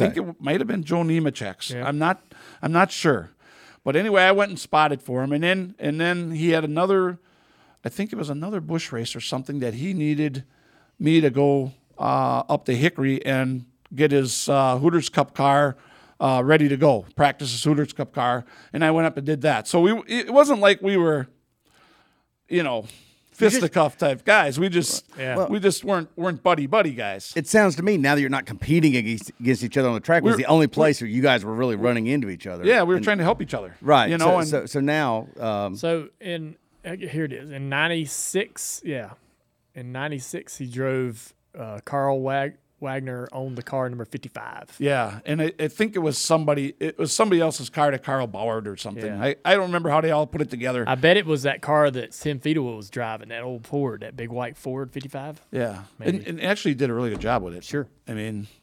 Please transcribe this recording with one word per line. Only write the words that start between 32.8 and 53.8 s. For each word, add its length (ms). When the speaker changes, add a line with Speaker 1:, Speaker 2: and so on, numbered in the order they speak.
Speaker 1:
we 60
were 80
Speaker 3:
And 80
Speaker 1:
trying 140
to 40
help 180
each 120
other. 280
Speaker 3:
Right. 280
Speaker 1:
You 80
know, 80
Speaker 3:
So, 140
Speaker 1:
and 80
Speaker 3:
so, 180
so 160
now, 460
um, 380
Speaker 2:
So 320
in, 380
uh, 120
here 280
it 80
is. 180
In 180
ninety-six, 1120
yeah. 280
In 200
ninety-six, 640
he 80
drove, 680
uh, 280
Carl 360
Wag-, 360
Wagner 540
owned 240
the 40
car 280
number 160
fifty-five. 760
Speaker 1:
Yeah, 460
and 160
I, 180
I 80
think 300
it 20
was 180
somebody, 600
it 180
was 160
somebody 280
else's 280
car 220
to 80
Carl 280
Bauer 380
or 120
something. 280
Speaker 2:
Yeah. 160
Speaker 1:
I, 220
I 120
don't 100
remember 240
how 100
they 120
all 140
put 160
it 80
together. 380
Speaker 2:
I 80
bet 220
it 80
was 180
that 180
car 300
that 220
Tim 260
Fedewa 380
was 120
driving, 400
that 140
old 240
Ford, 340